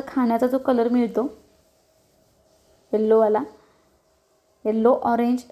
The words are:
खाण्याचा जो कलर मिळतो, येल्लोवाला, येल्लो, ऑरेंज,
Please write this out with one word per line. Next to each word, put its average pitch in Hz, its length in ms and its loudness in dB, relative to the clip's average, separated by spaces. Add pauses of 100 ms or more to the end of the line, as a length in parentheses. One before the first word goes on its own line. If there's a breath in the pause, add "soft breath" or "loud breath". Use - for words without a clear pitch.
खाण्याचा 240 400 0
जो 254 100 -2
कलर 247 320 0
मिळतो, 240 360 -2 (1700)
येल्लोवाला, 214 500 2 (1200 soft breath)
येल्लो, 220 280 2
ऑरेंज, 240 580 -2